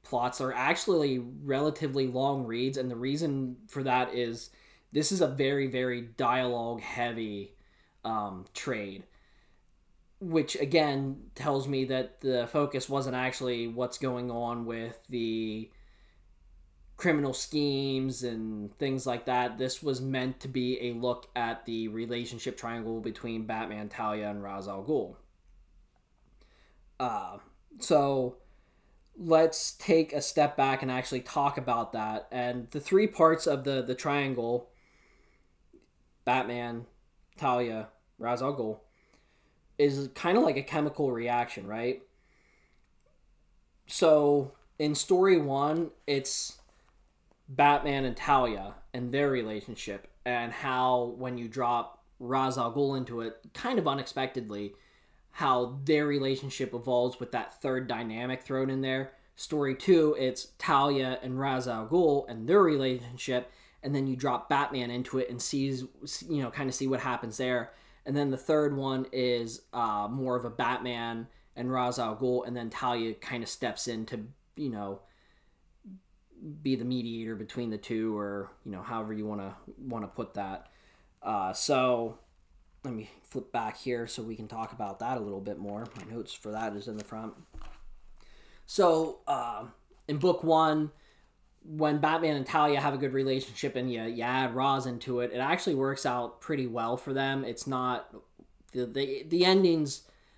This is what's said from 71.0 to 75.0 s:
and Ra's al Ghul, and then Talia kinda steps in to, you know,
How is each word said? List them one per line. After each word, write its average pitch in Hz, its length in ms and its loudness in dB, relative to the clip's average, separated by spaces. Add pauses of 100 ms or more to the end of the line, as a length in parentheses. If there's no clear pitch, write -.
and 123 160 -4
Ra's 123 260 0
al 110 180 -2
Ghul, 123 300 0
and 120 100 -6
then 117 140 -6
Talia 117 440 -2
kinda 117 320 -8
steps - 420 -4
in 113 180 -4
to, 110 200 -8 (300)
you 147 140 -4
know, 101 300 -6 (1600)